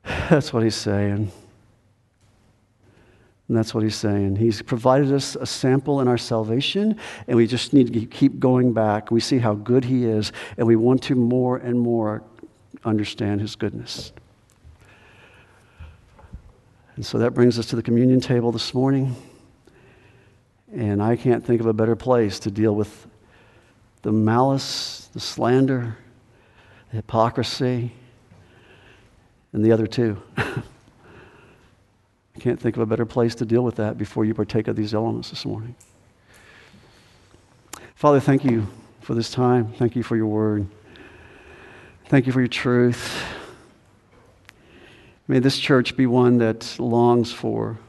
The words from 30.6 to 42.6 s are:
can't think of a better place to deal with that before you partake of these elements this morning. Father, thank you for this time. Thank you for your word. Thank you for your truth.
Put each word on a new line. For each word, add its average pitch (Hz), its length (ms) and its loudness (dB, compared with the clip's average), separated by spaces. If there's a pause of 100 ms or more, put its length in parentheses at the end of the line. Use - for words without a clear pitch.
can't 120 200 -2
think 117 180 -4
of 113 40 -2
a 113 40 2
better 113 200 -2
place 117 300 0
to 117 100 -4
deal 117 180 2
with 117 120 -2
that 110 220 -4
before 107 280 -4
you 110 80 -2
partake 107 340 -2
of 107 80 -4
these 107 180 -4
elements 113 360 -4
this - 160 -14
morning. 110 300 -8 (2250)
Father, 143 240 4
thank 135 240 2
you 113 240 0 (340)
for 120 140 -6
this 113 160 -4
time. 123 420 2
Thank 120 220 0
you 117 80 -2
for 117 120 -2
your 110 120 0
word. 107 400 0 (1400)
Thank 131 200 2
you 127 60 -2
for 131 60 2
your 123 80 2
truth. 123 800 0 (2000)